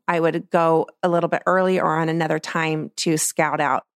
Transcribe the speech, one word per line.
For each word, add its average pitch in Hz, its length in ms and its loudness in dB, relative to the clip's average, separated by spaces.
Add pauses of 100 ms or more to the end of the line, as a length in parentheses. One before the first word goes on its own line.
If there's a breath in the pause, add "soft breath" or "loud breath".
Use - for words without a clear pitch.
I 175 120 0
would 165 300 0
go 165 380 2 (160)
a 185 60 2
little 170 200 0
bit - 160 -2
early 185 340 2
or 160 180 0
on 165 120 0
another 160 300 -2
time 156 580 -4
to 160 200 0
scout 156 440 -2
out 131 240 0 (120)